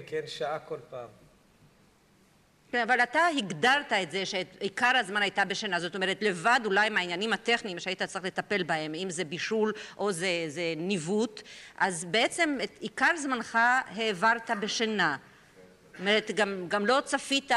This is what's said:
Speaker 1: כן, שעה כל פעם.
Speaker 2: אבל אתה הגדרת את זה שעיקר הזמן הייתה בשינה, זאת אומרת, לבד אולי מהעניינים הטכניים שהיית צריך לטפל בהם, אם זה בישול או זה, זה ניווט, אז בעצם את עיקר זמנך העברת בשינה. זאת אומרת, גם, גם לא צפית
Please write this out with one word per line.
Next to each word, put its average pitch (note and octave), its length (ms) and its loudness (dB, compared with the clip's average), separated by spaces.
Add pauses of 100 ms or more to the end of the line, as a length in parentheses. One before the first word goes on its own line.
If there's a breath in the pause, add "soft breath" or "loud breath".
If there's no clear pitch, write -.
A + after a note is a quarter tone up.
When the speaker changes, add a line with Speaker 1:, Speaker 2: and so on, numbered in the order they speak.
Speaker 1:
כן, D#3 200 -4
שעה D3+ 320 -4
כל D3 200 -10 (120)
פעם. B2 180 -12 (1700)
Speaker 2:
אבל A#3 200 4
אתה D4+ 180 2 (180)
הגדרת A#3+ 540 2
את F#3+ 180 0
זה F#3 160 -2
שעיקר G3+ 720 -2
הזמן G#3 260 0
הייתה G3 220 2
בשינה, F#3 360 -2
זאת F3 140 -4
אומרת, F#3 280 0
לבד G#3+ 420 4
אולי G#3 240 4
מהעניינים F#3+ 440 0
הטכניים G3+ 460 -2
שהיית F#3 240 -4
צריך F3+ 220 -6
לטפל F#3 380 -2
בהם, D#3 320 -2
אם F#3 160 -4
זה E3+ 140 -4
בישול G#3+ 480 0 (260 loud breath)
או G3+ 140 0
זה, E3+ 360 0
זה E3 280 -2
ניווט, F#3+ 640 -2 (360 loud breath)
אז F3+ 260 0
בעצם C4+ 600 0
את G3+ 60 -6 (100)
עיקר C#4+ 360 0
זמנך C4 420 -2 (380)
העברת A3+ 540 0 (100)
בשינה. G#3 560 0 (760 soft breath)
זאת - 80 -16
אומרת, G#3+ 300 2
גם, G3 380 0
גם G3+ 180 0
לא B3+ 180 4
צפית C#4 520 -2